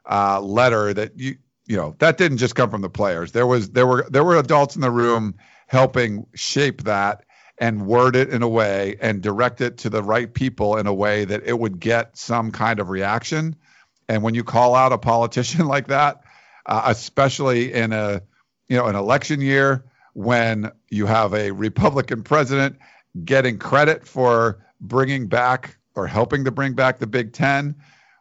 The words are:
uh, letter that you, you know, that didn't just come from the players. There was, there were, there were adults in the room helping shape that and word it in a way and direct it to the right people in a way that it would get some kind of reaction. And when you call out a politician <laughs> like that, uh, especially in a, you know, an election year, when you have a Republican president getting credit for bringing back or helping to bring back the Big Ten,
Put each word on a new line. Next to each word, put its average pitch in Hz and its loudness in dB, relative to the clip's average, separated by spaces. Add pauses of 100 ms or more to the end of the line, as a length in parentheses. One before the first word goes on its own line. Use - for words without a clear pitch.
uh, 98 2
letter 104 2
that 107 -6
you, 131 -8 (300)
you 107 -2
know, 78 -4
that 160 4
didn't 160 0
just 117 0
come 123 2
from 104 -6
the 95 -8
players. 87 -4
There 123 2
was, 113 0
there 123 4
were, 123 0
there 139 2
were 175 4
adults 143 2
in 151 -6
the 127 2
room 117 0 (320)
helping 127 0
shape 139 -2
that 101 -2 (340)
and 107 -4
word 123 4
it 131 2
in 120 -2
a 117 0
way 104 0
and 110 -2
direct 113 -2
it 120 -4
to 113 -8
the 107 -2
right 117 -2
people 110 -2
in 104 -2
a 104 0
way 104 0
that 101 -4
it 117 -2
would 104 -4
get 117 -2
some 113 -4
kind 110 -2
of 92 -6
reaction. 117 -4 (520)
And 110 -2
when 113 -2
you 117 -2
call 123 2
out 131 4
a 110 -2
politician 120 0
<laughs> - -
like 139 -2
that, 139 0 (460)
uh, 110 0
especially 131 0
in 113 -2
a, 101 -2 (460)
you 127 0
know, 120 2
an 101 0
election 139 0
year, 135 2 (280)
when 113 0 (180)
you 104 -2
have 110 2
a 104 -2
Republican 113 -2
president 139 0 (460)
getting 127 2
credit 147 2
for 117 2 (160)
bringing 131 -2
back 123 0 (160)
or 92 -6
helping 131 -2
to 127 -2
bring 135 -4
back 127 0
the 117 -6
Big 117 -4
Ten, 139 0 (460)